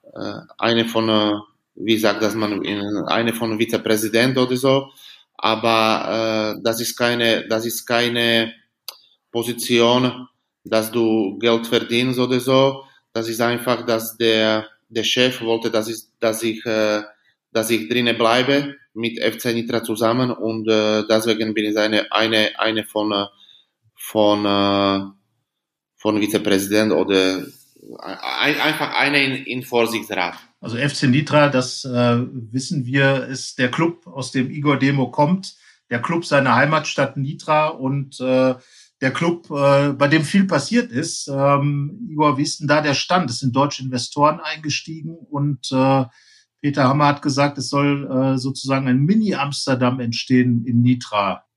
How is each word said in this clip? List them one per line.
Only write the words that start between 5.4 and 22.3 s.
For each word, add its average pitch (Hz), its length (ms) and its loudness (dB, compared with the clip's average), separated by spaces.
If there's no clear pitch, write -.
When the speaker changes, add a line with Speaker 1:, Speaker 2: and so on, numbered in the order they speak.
Speaker 1:
äh, - 60 -14
das 113 160 0
ist 117 160 -6
keine, 117 540 0
das 113 160 -2
ist - 200 -8
keine 117 680 0
Position, 120 960 0
dass 110 300 -2
du 110 460 0
Geld 117 280 2
verdienst 123 520 0
oder 127 200 2
so. 135 460 2
Das 113 160 -4
ist 113 140 -4
einfach, 120 440 0
dass 113 300 -2
der, 110 500 2
der 113 160 -4
Chef 127 380 0
wollte, 113 280 0
dass 107 200 0
ich, 113 80 -8
dass 110 200 0
ich, 113 240 -4
äh, 107 380 0
dass 113 180 -2
ich 110 200 0
drinnen 120 280 0
bleibe 127 580 2
mit 117 260 -6
F 113 180 -2
C 120 160 -4
Nitra 117 300 -2
zusammen 117 480 0
und, 113 380 -4
äh, 107 360 2
deswegen 110 480 0
bin 104 120 -2
ich 107 120 -2
eine, 107 360 0
eine, 110 440 2